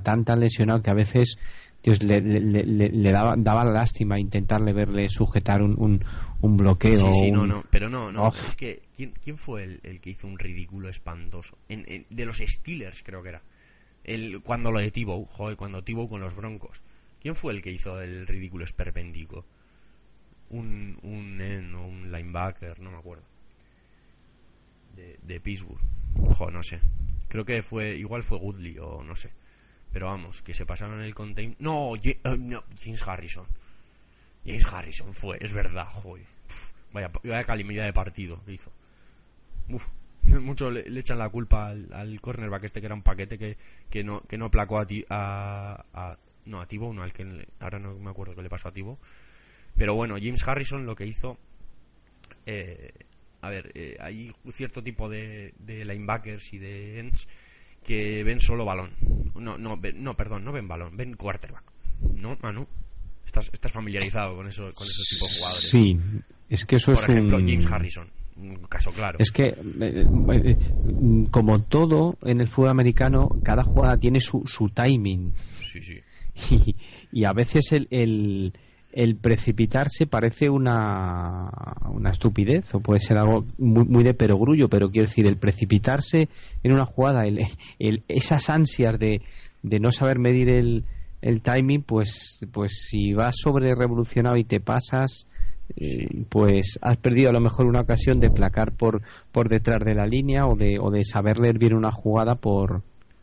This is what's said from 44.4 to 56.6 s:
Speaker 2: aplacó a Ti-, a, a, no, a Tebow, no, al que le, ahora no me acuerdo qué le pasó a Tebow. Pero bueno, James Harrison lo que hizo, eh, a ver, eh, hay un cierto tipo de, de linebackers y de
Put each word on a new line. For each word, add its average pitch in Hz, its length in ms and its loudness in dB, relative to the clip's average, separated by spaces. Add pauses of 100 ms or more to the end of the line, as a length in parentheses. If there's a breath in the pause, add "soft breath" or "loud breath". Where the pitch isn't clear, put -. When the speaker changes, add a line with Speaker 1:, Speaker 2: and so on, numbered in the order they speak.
Speaker 2:
aplacó 107 340 0
a 104 60 -4
Ti-, 101 240 -10
a, 101 760 -10 (100)
a, 90 240 -16 (280)
no, 101 160 -14
a 87 60 -14
Tebow, 113 260 -10
no, 95 100 -12
al 90 100 -10
que 98 120 -14
le, 92 220 -16 (120)
ahora 98 200 -12
no 98 180 -14
me 101 120 -14
acuerdo 95 260 -14
qué 92 60 -16
le 92 80 -14
pasó 92 200 -12
a - 20 -14
Tebow. 98 260 -14 (760 soft breath)
Pero 104 200 2
bueno, 113 240 -4
James 120 280 -2
Harrison 139 380 -4
lo 113 100 -10
que 104 120 -12
hizo, 120 300 -8 (1080)
eh, 92 460 -14 (500)
a 98 80 -14
ver, 95 260 -14
eh, 78 240 -16
hay 110 320 -16 (120)
un 127 80 -18
cierto 127 320 -12
tipo 110 260 -10
de, 107 500 -16
de 110 260 -16
linebackers 104 680 -10
y 101 40 -16
de 101 420 -16